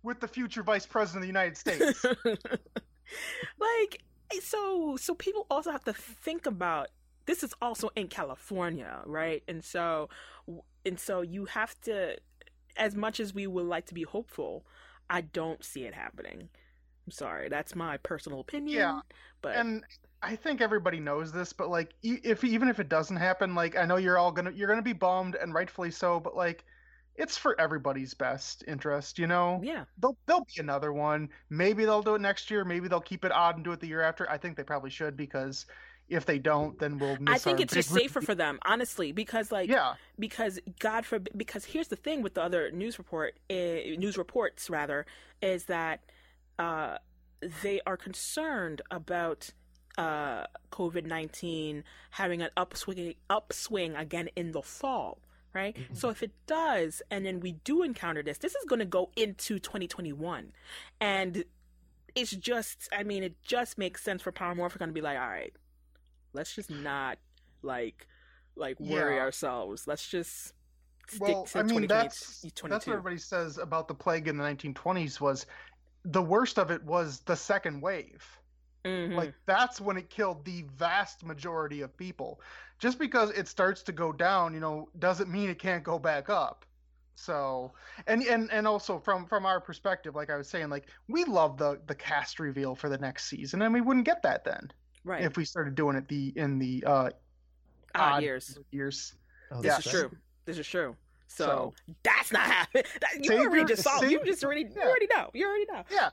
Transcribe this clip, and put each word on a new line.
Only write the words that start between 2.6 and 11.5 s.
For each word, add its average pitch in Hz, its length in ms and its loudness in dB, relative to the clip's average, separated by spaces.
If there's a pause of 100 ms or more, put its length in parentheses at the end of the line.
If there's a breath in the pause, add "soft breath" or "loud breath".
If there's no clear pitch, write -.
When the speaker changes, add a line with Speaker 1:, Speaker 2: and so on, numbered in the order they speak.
Speaker 2:
Like, 440 440 2 (400)
so, 370 540 0
so 349 180 -2
people 403 360 -2
also 311 200 0
have 285 140 -4
to 220 80 -2
think - 540 -6
about, 175 420 0 (380)
this 359 160 0
is 269 200 -6
also 233 340 -2
in 196 120 -2
California, 147 960 -4
right? 156 440 -2
And 165 160 -8
so, 165 440 -2 (380 loud breath)
w-, 170 160 -12 (220)
and 185 140 -2
so 190 240 -2
you 185 240 -4
have - 360 -4